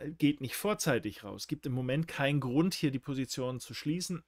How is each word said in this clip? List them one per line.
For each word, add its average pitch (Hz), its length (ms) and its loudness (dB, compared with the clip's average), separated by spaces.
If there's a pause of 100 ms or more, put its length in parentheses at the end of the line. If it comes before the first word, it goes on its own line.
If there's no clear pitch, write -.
(180)
geht 147 220 6
nicht 131 160 -4
vorzeitig 139 640 0
raus. 98 240 -10
Gibt - 200 -4
im 131 60 -2
Moment 127 360 0
keinen 143 320 2
Grund, 139 340 4
hier 147 160 2
die 135 80 0
Positionen 127 600 -4
zu - 140 -12
schließen. 170 540 -4